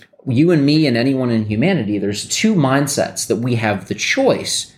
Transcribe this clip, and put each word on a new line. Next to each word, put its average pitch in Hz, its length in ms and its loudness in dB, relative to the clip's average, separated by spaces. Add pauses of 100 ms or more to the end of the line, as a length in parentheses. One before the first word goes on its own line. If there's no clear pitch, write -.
(280)
you 135 220 4
and 151 160 4
me 151 220 4
and 120 100 2
anyone 131 320 0
in 113 160 0
humanity, 107 540 0
there's 101 280 -4
two 220 280 0
mindsets 143 720 0
that 120 100 -10
we 120 180 -2
have 107 320 -2
the - 80 -4
choice - 840 -2